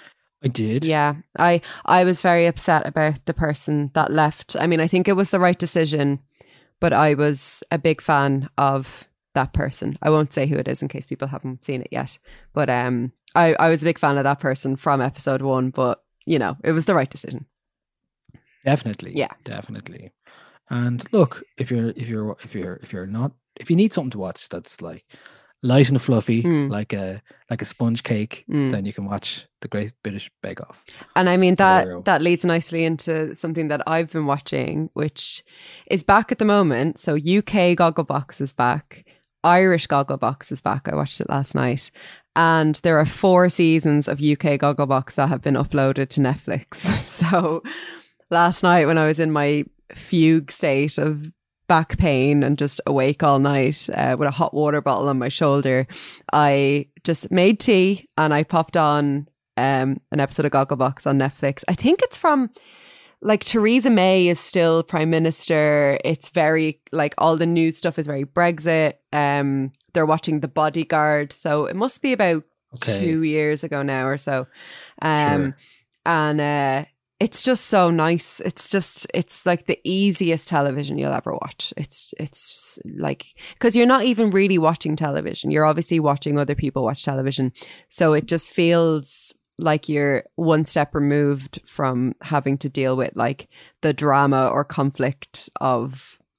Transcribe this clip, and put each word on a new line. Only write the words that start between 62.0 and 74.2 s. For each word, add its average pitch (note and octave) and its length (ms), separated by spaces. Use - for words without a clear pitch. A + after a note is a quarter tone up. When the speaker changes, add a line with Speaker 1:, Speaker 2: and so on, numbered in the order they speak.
Speaker 2:
it's - 140
from, C#4+ 320
like, G#3 240
Theresa A3+ 440
May F#3 380
is F3 120
still E3 440
Prime D#3+ 260
Minister. D3+ 920
It's - 260
very, D#3+ 520
like, D3+ 260
all D#3+ 200
the E3 100
news E3 300
stuff E3+ 200
is D#3+ 100
very C#3+ 180
Brexit. D#3+ 720
Um, C#3+ 580
they're D#3+ 120
watching D#3 360
The D#3 60
Bodyguard. D3+ 840
So D3+ 340
it - 100
must A3+ 260
be C4+ 120
about F3+ 300
Speaker 1:
Okay. G3 240
Speaker 2:
two E3 240
years D3+ 400
ago D3 180
now C3+ 260
or C#3 100
so. C3+ 280